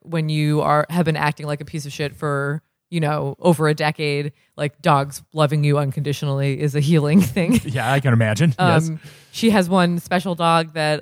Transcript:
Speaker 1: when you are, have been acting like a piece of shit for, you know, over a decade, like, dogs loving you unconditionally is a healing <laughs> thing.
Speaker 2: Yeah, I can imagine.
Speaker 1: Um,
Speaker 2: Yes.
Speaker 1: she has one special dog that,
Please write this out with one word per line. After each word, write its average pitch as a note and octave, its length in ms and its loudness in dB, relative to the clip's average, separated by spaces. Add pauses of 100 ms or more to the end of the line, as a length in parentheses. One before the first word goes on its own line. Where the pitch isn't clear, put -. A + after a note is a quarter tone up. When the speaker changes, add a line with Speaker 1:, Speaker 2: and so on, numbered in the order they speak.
Speaker 1:
when D#3+ 260 -4
you D3+ 320 0
are, D3 300 2
have E3+ 140 2
been D#3+ 120 0
acting D3+ 300 -4
like D3 140 -6
a D3+ 40 -14
piece C#3+ 220 -10
of C#3 40 -14
shit C#3+ 240 -8
for, C#3+ 460 -4 (300)
you E3+ 80 -4
know, D3 400 -4
over D#3 280 2
a D3+ 60 2
decade, D3+ 600 -4 (220)
like, D3 280 -6
dogs C#3+ 400 0 (100)
loving D3+ 300 2
you D3 160 2
unconditionally C#3 840 -4
is C#3+ 140 -2
a D3 40 0
healing D3+ 420 4
<laughs> - 120 0
thing. G#3 300 2
Speaker 2:
Yeah, B2 280 -2
I C#3 100 2
can C3 120 2
imagine. A2+ 460 2
Speaker 1:
Um, F3+ 100 2
Speaker 2:
Yes. E3 200 2 (420)
Speaker 1:
she - 180 0
has G3+ 180 4
one F3 300 2
special F3+ 380 -4
dog E3 380 0
that, D3+ 280 -2